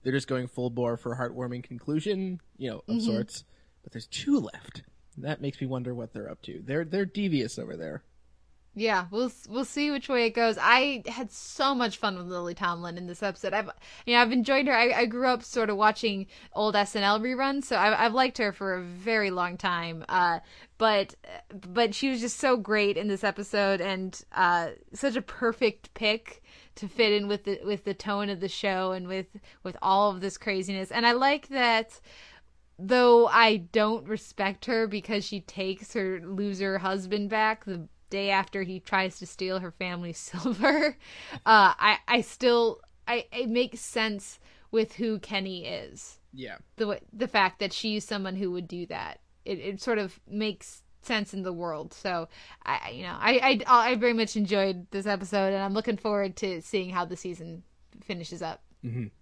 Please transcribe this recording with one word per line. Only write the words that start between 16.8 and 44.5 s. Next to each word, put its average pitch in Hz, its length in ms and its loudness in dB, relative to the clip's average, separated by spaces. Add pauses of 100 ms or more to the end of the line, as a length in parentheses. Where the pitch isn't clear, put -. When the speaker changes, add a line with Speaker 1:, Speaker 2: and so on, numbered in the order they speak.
Speaker 2:
N 202 80 0
L 208 160 4
reruns, 262 460 -2
so 233 100 0
I've, 202 200 4
I've 226 180 2
liked 254 240 2
her 214 140 2
for 190 220 -4
a 180 80 -6
very 190 480 -2
long 180 280 -2
time. 170 500 -4
Uh, 175 320 2 (360)
but, 214 380 2 (580)
but 226 220 2
she 269 160 0
was 247 100 -2
just 233 200 -6
so 254 160 4
great 208 400 2
in 196 100 -2
this 196 160 -2
episode, 196 580 0
and, 185 400 -4 (120)
uh, 175 380 2 (220)
such 277 220 -2
a 240 80 -2
perfect - 720 -2
pick 220 480 -4 (320)
to 208 140 -10
fit 214 240 2
in 202 160 2
with 202 160 -2
the, 196 200 -4
with 202 200 -4
the 196 100 -4
tone 202 340 -4
of 190 120 -6
the 190 80 -4
show 190 420 -2
and 185 160 -6
with, 190 220 -6 (340)
with 180 200 -10
all 202 280 6
of 185 100 -6
this 190 160 -4
craziness. 190 540 -4
And 233 160 2
I 240 60 8
like 277 380 2
that, 233 500 0 (800)
though 233 500 8
I 220 300 8
don't 214 500 0
respect 202 580 -4
her 226 200 2
because 202 380 -4
she 202 160 -8
takes 190 540 -8
her 190 300 -2
loser 196 540 -2
husband 190 520 -2
back 220 340 0
the 175 220 -8 (240)
day 196 200 -2
after 196 320 0
he 185 180 -6
tries 190 380 -2
to 180 80 -14
steal 185 340 -4
her 180 100 -8
family 175 420 -6
<laughs> - 0 -
silver, 254 840 2 (380)
uh, - 40 -12 (400)
I, 214 200 4 (100)
I 247 120 4
still, 233 600 2 (260)
I, 233 260 -2
it 247 160 -2
makes 240 320 0
sense 220 580 -4 (320)